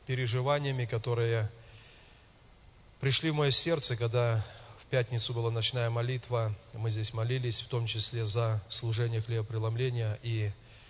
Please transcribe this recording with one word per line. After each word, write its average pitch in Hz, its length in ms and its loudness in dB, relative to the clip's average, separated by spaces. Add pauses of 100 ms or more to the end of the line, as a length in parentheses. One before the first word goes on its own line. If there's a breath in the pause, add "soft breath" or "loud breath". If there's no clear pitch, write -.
переживаниями, 127 800 0
которые 117 680 2 (1500 loud breath)
пришли 135 320 2
в - 20 -2
мое 151 160 4
сердце, 135 480 4
когда 117 480 2 (340 loud breath)
в - 120 -20
пятницу 120 420 0
была 117 160 0
ночная 117 400 0
молитва, 117 680 -2 (180)
мы 113 180 -2
здесь 107 240 -2
молились, 120 480 0
в - 40 -12
том 117 200 -2
числе 110 360 -2
за 110 460 0
служение 117 520 0
хлебопреломления, 113 1000 -2
и, 110 300 -2 (380 loud breath)